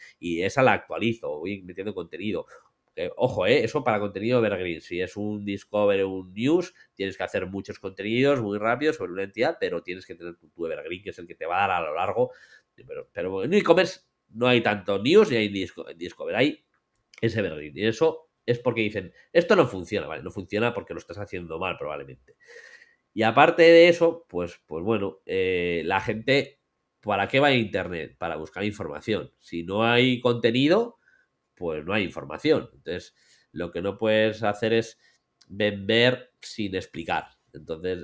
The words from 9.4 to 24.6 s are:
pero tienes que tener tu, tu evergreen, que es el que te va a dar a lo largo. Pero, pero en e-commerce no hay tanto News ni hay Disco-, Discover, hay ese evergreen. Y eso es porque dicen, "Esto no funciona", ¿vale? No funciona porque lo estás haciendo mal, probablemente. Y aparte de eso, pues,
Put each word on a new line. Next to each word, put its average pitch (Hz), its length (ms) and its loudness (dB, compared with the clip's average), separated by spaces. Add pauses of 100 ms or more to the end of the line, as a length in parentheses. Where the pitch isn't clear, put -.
pero 87 240 -4
tienes 90 220 -12
que 92 100 -16
tener 85 220 -14
tu, 78 120 -20
tu 82 160 -8
evergreen, 80 380 -8
que 98 60 -10
es 85 100 -14
el 87 80 -16
que 85 80 -20
te 78 100 -10
va 90 200 0
a - 20 2
dar 90 160 0
a - 20 -4
lo 76 100 -4
largo. 98 360 0 (420)
Pero, - 380 -16
pero 95 320 -4
en 147 100 -2
e-commerce 185 480 4 (280)
no 117 180 -2
hay 123 140 4
tanto 104 380 -2
News 165 300 6
ni 127 60 0
hay 107 140 0
Disco-, 95 440 -8
Discover, 82 440 -8
hay 135 260 2 (560)
ese 113 220 0
evergreen. 76 360 -8
Y 98 80 -2
eso 156 440 0 (160)
es 123 140 0
porque 120 200 -2
dicen, 101 320 -4 (220)
"Esto 170 240 4
no 147 100 6
funciona", 92 400 -6
¿vale? 76 160 -10
No 90 80 -10
funciona 104 420 -2
porque 95 200 -10
lo 80 60 -10
estás 85 180 -14
haciendo 87 420 -10
mal, 90 180 -4
probablemente. 71 600 -12 (760)
Y 110 100 -2
aparte 143 400 6
de 170 260 12
eso, 170 400 2
pues, 87 360 -8